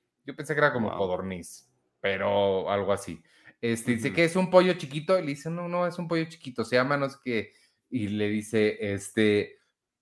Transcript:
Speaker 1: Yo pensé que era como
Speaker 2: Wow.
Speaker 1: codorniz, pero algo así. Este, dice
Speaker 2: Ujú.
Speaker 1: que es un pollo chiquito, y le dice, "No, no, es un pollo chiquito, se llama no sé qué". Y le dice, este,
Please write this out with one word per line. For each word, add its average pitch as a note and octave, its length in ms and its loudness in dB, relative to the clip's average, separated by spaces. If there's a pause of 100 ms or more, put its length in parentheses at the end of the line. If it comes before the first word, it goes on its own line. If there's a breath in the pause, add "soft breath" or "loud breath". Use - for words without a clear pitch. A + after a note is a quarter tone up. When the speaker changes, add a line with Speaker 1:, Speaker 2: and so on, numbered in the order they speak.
(240)
Speaker 1:
Yo C#3 100 -14
pensé D#3 200 -6
que D3 60 -2
era D3 120 4
como A2+ 180 0
Speaker 2:
Wow. - 80 -8
Speaker 1:
codorniz, F#2 720 -6 (300)
pero G2 720 2
algo G2+ 220 0
así. F2+ 300 -6 (380 soft breath)
Este, A#2 320 -2
dice A2+ 160 -2
Speaker 2:
Ujú. - 80 -4
Speaker 1:
que E3 80 4
es E3 120 0
un F3+ 140 0
pollo F3+ 240 8
chiquito, D#3+ 440 -2
y E3+ 40 -2
le D3+ 60 -4
dice, D3 220 -6
"No, F3 180 -8
no, F3 180 -2
es F3 120 -6
un E3 100 -6
pollo E3 200 0
chiquito, - 360 -8
se B2 120 0
llama C3+ 200 4
no C#3 120 0
sé C3 160 -12
qué". A2+ 280 -4 (360 soft breath)
Y G#2 200 -2
le G#2 200 0
dice, G#2+ 480 0 (160)
este, G#2 680 0 (440)